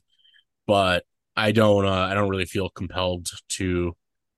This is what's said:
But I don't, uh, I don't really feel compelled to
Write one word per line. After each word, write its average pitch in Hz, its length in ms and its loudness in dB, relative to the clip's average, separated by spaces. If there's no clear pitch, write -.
But 95 380 2
I 107 160 2
don't, 104 320 4
uh, 98 60 0
I 95 240 0
don't 101 160 0
really 95 160 -2
feel 95 240 -6
compelled 90 580 -6
to 87 460 -2